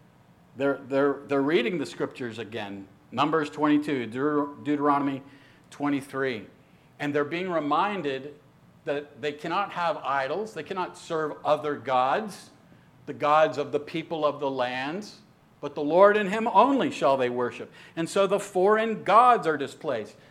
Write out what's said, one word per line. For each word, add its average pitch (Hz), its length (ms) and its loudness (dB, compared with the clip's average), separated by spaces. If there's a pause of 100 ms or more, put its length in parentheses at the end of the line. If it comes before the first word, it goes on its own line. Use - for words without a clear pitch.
(560)
They're, 135 320 0
they're, 139 300 2 (100)
they're 139 140 2
reading 175 360 2
the 135 80 -4
Scriptures 120 520 -8
again. 101 480 -10 (260)
Numbers 147 380 0
twenty-two, 147 560 0
Deut-, 143 580 -4
Deuteronomy 139 580 0 (480)
twenty-three. 135 760 -4 (520)
And 147 160 -4
they're 147 100 2
being 175 260 -6
reminded 147 840 -2 (520)
that 143 340 -6
they 147 120 -4
cannot 175 400 -4
have 170 260 -2
idols, 139 560 -4
they 160 80 -10
cannot 185 340 -8
serve 156 380 -4 (100)
other 147 320 0
gods, 135 760 0 (540)
the 147 80 -12
gods 147 460 4
of 135 140 -4
the 143 80 0
people 160 440 -6
of 139 160 0
the 139 100 -2
lands, 135 680 -4 (440)
but 143 140 -10
the 160 80 -4
Lord 185 340 6
and 208 120 0
him 214 200 -2
only 226 420 4
shall 139 260 2
they 123 140 0
worship. 120 420 -4 (240)
And 165 120 -4
so 196 180 2
the 190 120 0
foreign 208 680 2
gods 214 420 6
are 156 100 0
displaced. 123 580 -6 (160)